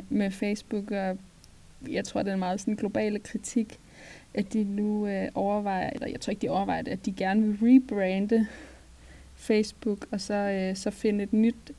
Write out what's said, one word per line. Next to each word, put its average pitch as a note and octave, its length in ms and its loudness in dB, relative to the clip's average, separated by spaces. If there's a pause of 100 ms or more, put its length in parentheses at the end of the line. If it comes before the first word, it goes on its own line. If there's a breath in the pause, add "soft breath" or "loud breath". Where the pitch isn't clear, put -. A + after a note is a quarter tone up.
med G3+ 220 2
Facebook, G#3 600 -4
og F#3+ 260 -2 (720)
jeg G3 160 -2
tror, - 180 -2
det G3 60 -2
er G3 40 0
en F#3+ 60 0
meget F#3 200 0
sådan G#3+ 160 -2
globale G#3+ 440 0
kritik, - 600 -4 (540 loud breath)
at G3+ 200 -2
de G#3+ 100 2
nu, G#3 440 0
øh, F#3+ 280 -2
overvejer, G3+ 540 0
eller - 180 -6
jeg - 140 -8
tror G#3 100 -4
ikke, G3+ 100 -6
de - 80 0
overvejer F3+ 320 0
det, - 100 -6
at F#3+ 140 -6
de G3+ 60 -2
gerne F#3+ 360 2
vil G#3 140 0
rebrande G#3+ 840 6 (880 loud breath)
Facebook, G#3+ 760 0
og G3+ 100 -2
så, G#3 120 -4
øh, G3 420 0
så G#3 160 -4
finde G#3 320 0
et G3 100 -4
nyt, A3+ 220 4 (240)